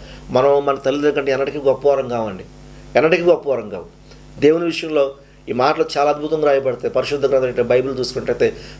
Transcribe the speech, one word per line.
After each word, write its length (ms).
మనం 340
మన 100
తల్లిదండ్రుల 400
కంటే 180
ఎన్నటికీ 260
గొప్పవారం 500
కావండి, 360
ఎన్నటికీ 260
గొప్పవారం 460
కావు. 160
దేవుని 240
విషయంలో 500
ఈ 40
మాటలు 320
చాలా 120
అద్భుతంగా 360
రాయబడతాయి. 480
పరిశుద్ధ 320
గ్రంథం 200
అంటే 160
బైబిల్ 360
చూసుకుంటే 580